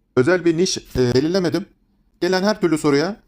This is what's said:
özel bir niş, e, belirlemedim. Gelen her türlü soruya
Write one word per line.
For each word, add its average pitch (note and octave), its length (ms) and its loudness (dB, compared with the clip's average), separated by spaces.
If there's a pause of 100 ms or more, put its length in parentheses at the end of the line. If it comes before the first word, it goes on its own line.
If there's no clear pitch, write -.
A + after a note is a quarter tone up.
(160)
özel E3 280 2
bir E3 120 2
niş, F3+ 220 -2
e, B2 360 -2
belirlemedim. E3 520 0 (540)
Gelen F#3 220 0
her G#3 180 -2
türlü D#3+ 180 0
soruya D3+ 380 0 (120)